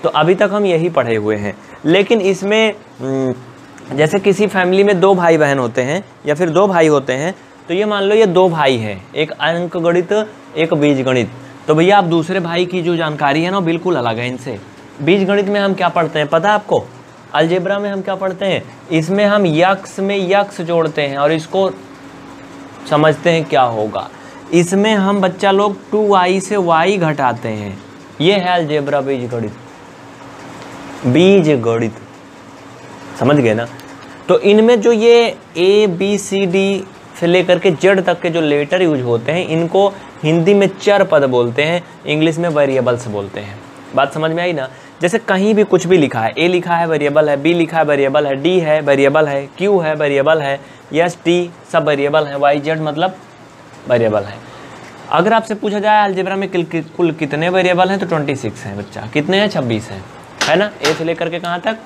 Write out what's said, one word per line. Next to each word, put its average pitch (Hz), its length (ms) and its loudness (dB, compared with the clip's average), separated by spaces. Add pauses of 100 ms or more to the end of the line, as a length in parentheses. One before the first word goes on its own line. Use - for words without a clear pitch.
तो - 80 0
अभी 160 240 2
तक 196 180 0
हम 208 120 0
यही 175 260 0
पढ़े 120 240 0
हुए 107 220 -2
हैं। 101 180 -6 (300)
लेकिन 196 360 2
इसमें, 202 520 0 (260)
हम्म, 131 340 -2 (580)
जैसे 151 280 0
किसी 202 280 2
family 185 360 2
में 202 160 2
दो 196 160 4
भाई 170 220 4
बहन 143 220 2
होते 123 220 -2
हैं 151 220 -4 (220)
या 147 100 0
फिर 170 140 -2
दो 180 180 2
भाई 170 200 4
होते 135 260 2
हैं, 156 200 -4 (340)
तो 170 60 -4
ये 202 120 0
मान 208 180 -2
लो 202 120 2
ये 226 120 6
दो 185 220 4
भाई 143 280 2
हैं, 104 360 -8
एक 156 180 -4
अंकगणित, 170 800 -2 (460)
एक 160 160 0
बीजगणित, 131 580 0 (360)
तो 151 80 2
भैया 180 220 4
आप 196 80 4
दूसरे 170 360 -2
भाई 170 240 -2
की 180 160 -4
जो 170 140 -2
जानकारी 151 480 -2
है 180 80 -2
ना, 196 60 -2
वो 185 80 -2
बिल्कुल 170 300 -2
अलग 120 220 -2
है 120 100 -6
इनसे। 127 300 -10 (440)
बीजगणित 190 460 2
में 202 120 0
हम 196 140 0
क्या 180 160 0
पढ़ते 160 300 -2
हैं 147 80 0
पता 165 220 2
है 214 60 2
आपको? 202 280 -2 (500)
Algebra 175 460 0
में 202 100 -4
हम 196 120 -6
क्या 190 140 -6
पढ़ते 190 300 -6
हैं? 170 180 -2 (260)
इसमें 175 360 0
हम 202 220 2
यक्स 180 520 0
में 196 200 -2
यक्स 196 420 -2
जोड़ते 165 400 -2
हैं 139 160 -4
और 147 140 2
इसको 180 380 -2 (1200)
समझते 156 400 2
हैं 165 160 0
क्या 139 180 2
होगा। 107 440 -2 (460)
इसमें 190 420 2
हम 196 260 0
बच्चा 190 300 0
लोग 202 260 2 (140)
टू 214 160 0
वाई 190 320 2
से 202 200 -4
वाई 175 380 2
घटाते 135 520 -2
हैं। 104 280 -8 (440)
ये 180 120 4
है 180 200 0
algebra 147 480 0
बीजगणित, 120 520 -4 (1500)
बीजगणित, 127 880 2 (1200)
समझ 131 160 2
गए 120 180 2
ना? 117 140 -4 (600)
तो 180 140 4
इनमें 220 400 6
जो 233 100 2
ये 233 440 4 (220)
A, 202 320 4
B, 190 280 -2
सी, 196 280 -2
डी 196 380 0 (360)
से 175 80 0
लेकर 180 320 4
के 190 120 2
जेड 185 300 2
तक 175 200 -2
के 180 80 -2
जो 165 120 -2
letter 147 400 0
use 156 200 0
होते 117 300 -2
हैं, 175 160 -2
इनको 170 400 0 (360)
हिंदी 165 300 4
में 196 220 4
चर 202 280 2
पद 151 220 2
बोलते 120 380 0
हैं, 170 200 -2 (220)
English 156 320 0
में 170 140 -2
variables 127 560 0
बोलते 101 320 -8
हैं। 104 200 -14 (360)
बात 143 180 0
समझ 160 180 -2
में 165 120 -4
आई 180 100 -2
ना? 131 140 -6 (340)
जैसे 175 180 0
कहीं 202 360 0
भी 208 100 4
कुछ 175 220 2
भी 180 100 4
लिखा 127 220 2
है, 113 120 -2
ए 165 160 0
लिखा 175 280 0
है 170 120 0
variable 151 420 2
है, 143 80 2
B 151 160 0
लिखा 165 240 0
है 160 60 4
variable 143 440 2
है, 139 80 -2
डी 170 240 0
है 156 220 0
variable 143 460 4
है, 139 180 -4 (120)
Q 196 220 2
है 156 160 -2
variable 147 460 2
है, 139 180 -4 (360)
एस, 170 300 0
टी 175 240 0 (220)
सब 156 160 0
variable 147 380 0
है, 143 120 -10
वाई, 143 220 2
जेड 156 220 -4
मतलब 156 340 -4 (760)
variable 110 340 2
है। 101 140 -12 (760)
अगर 175 220 2
आपसे 220 220 -2
पूछा 208 240 -4
जाए 214 240 2
algebra 190 320 -2
में 196 140 -4
किल-, 180 160 -2
कि-, 165 220 -6
कुल 170 260 0
कितने 156 360 -2
variable 180 400 2
हैं, 196 100 -2
तो 190 60 -4
ट्वेंटी 151 300 -2
सिक्स - 280 -8
हैं 101 140 -10
बच्चा। 104 360 -12
कितने 180 260 0
हैं? 208 100 0
छब्बीस 120 400 -4
हैं, 98 140 -14 (400)
है 151 120 2
ना? 208 160 0 (100)
ए 147 120 0
से 156 100 -6
लेकर 165 260 -4
के 170 100 -8
कहाँ 175 200 -6
तक? 220 260 -4